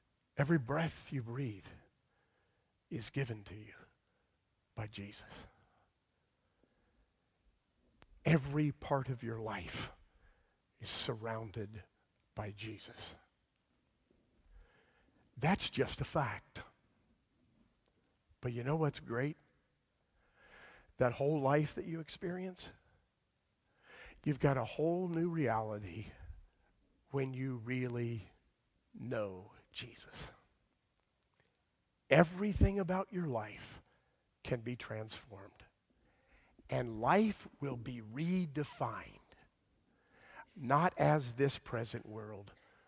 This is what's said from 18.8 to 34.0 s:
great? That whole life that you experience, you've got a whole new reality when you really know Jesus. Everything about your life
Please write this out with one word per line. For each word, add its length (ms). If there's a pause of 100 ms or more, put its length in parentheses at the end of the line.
great? 360 (1600)
That 140
whole 280
life 340
that 120
you 140
experience, 680 (1600)
you've 160
got 160
a 80
whole 440
new 200
reality 800 (1040)
when 220
you 320
really 680 (680)
know 520 (220)
Jesus. 580 (1800)
Everything 680
about 320
your 160
life 540 (640)